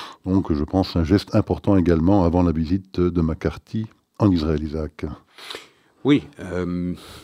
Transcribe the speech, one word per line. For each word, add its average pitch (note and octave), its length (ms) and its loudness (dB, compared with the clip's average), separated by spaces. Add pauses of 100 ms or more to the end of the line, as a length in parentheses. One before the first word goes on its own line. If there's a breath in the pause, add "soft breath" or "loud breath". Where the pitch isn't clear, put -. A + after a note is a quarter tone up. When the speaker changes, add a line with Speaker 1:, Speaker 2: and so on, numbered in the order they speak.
(240 loud breath)
Speaker 1:
Donc F#2 280 0
je D2 120 0
pense F#2 320 0
un E2 80 2
geste F#2+ 300 0
important G2 420 2
également F2 480 4
avant E2+ 180 2
la E2+ 100 2
visite E2 460 -4
de F2 220 0
McCarthy E2 640 -4 (320)
en G#2 120 4
Israël, D#2 320 0
Isaac. D2+ 420 -8 (1000 loud breath)
Speaker 2:
Oui, C#3 200 2 (160)
euh, F2 540 -4 (300 loud breath)